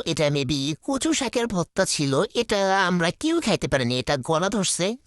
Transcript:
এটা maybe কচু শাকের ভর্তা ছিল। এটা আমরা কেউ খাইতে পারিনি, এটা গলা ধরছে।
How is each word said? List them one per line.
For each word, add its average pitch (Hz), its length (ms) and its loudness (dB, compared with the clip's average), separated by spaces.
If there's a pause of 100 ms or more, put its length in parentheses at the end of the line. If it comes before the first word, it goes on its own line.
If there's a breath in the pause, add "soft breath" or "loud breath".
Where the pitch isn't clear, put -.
এটা 156 220 0
maybe 143 560 -2
কচু 294 300 0
শাকের 254 340 0
ভর্তা 185 380 -2
ছিল। 139 380 0 (100)
এটা 196 520 2
আমরা 175 260 2
কেউ 320 300 0
খাইতে 170 260 0
পারিনি, 127 320 0
এটা 147 180 0
গলা 160 320 0
ধরছে। 208 580 -2